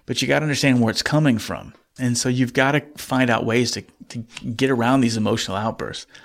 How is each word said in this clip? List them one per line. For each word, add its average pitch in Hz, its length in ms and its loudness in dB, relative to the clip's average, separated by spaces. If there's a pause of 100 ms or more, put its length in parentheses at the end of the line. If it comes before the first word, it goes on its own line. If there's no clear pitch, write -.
but - 160 -4
you - 80 -2
gotta 143 140 2
understand 139 360 2
where 113 100 4
it's 107 120 -2
coming 147 360 2
from. - 360 -10 (260)
And 123 180 0
so 131 120 -2
you've 123 240 0
gotta 143 320 2 (100)
find 127 340 0
out 113 140 2
ways 117 280 2
to, - 120 -8 (240)
to 120 120 -10 (360)
get 131 140 0
around 127 320 2
these 117 160 2
emotional 107 400 0
outbursts. - 500 -6 (180)